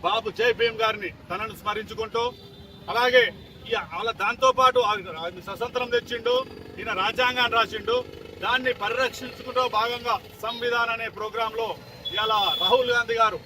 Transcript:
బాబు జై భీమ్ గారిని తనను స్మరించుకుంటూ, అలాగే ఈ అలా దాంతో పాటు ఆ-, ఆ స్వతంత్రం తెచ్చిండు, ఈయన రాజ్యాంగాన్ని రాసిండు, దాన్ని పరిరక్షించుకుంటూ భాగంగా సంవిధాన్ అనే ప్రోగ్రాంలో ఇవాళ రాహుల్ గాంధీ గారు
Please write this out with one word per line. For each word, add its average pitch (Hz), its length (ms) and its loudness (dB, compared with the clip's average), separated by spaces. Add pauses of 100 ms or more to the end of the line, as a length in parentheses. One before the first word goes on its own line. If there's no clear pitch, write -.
బాబు 214 320 0
జై 240 220 4
భీమ్ 226 240 2
గారిని 214 260 0 (200)
తనను 202 320 -6
స్మరించుకుంటూ, 220 600 -4 (680)
అలాగే 240 340 6 (440)
ఈ 226 40 2 (260)
అలా 226 120 -2 (120)
దాంతో 240 340 4
పాటు 254 220 8 (100)
ఆ-, 190 220 -2 (100)
ఆ 170 60 -4 (180)
స్వతంత్రం 240 480 -4
తెచ్చిండు, 240 400 -2 (460)
ఈయన 220 120 -6 (100)
రాజ్యాంగాన్ని 240 560 2
రాసిండు, 214 380 0 (480)
దాన్ని 254 280 0 (100)
పరిరక్షించుకుంటూ 247 800 -2 (160)
భాగంగా 240 380 0 (280)
సంవిధాన్ 240 520 0
అనే 226 120 -6 (100)
ప్రోగ్రాంలో 220 500 -2 (460)
ఇవాళ 220 200 2 (280)
రాహుల్ 247 340 4
గాంధీ 233 260 2
గారు 220 240 4